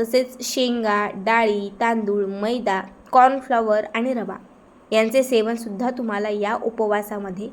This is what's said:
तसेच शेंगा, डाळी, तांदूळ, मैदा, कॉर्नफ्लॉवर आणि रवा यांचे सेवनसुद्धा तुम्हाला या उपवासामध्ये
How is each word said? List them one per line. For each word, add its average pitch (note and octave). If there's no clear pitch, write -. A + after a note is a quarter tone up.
तसेच B3
शेंगा, A#3
डाळी, G#3
तांदूळ, G#3+
मैदा, G3
कॉर्नफ्लॉवर B3
आणि B3
रवा G3
यांचे A3
सेवनसुद्धा A#3
तुम्हाला A3
या G#3
उपवासामध्ये G#3